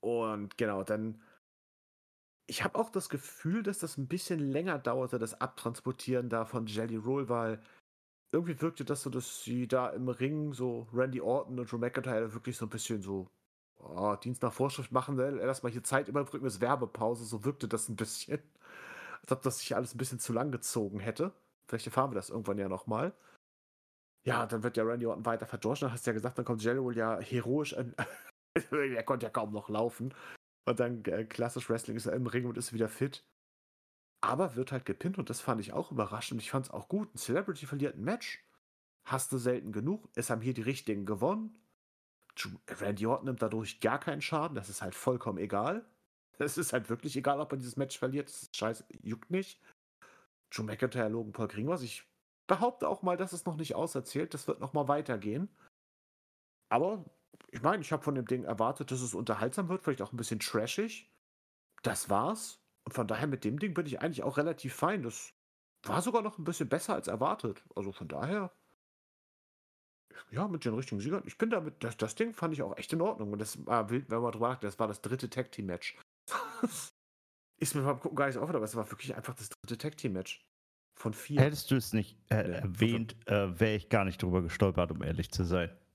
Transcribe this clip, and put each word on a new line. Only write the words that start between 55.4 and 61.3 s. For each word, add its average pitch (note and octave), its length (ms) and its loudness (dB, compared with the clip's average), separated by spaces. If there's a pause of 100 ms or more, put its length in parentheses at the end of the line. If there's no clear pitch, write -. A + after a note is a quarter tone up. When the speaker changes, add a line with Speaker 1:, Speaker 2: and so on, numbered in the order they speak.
Speaker 1:
Aber E3+ 360 2 (440)
ich - 140 -10
meine, F3 200 4
ich C#3+ 100 -2
hab D3 120 0
von D3 100 2
dem B2+ 120 0
Ding B2 180 0
erwartet, A2+ 460 0
dass B2+ 100 0
es B2 140 -4
unterhaltsam A2+ 540 0
wird, F#3 140 -2
vielleicht C3 200 0
auch G2 100 -6
ein B2 40 -6
bisschen A2+ 240 -2
trashig. D3+ 680 -2 (720)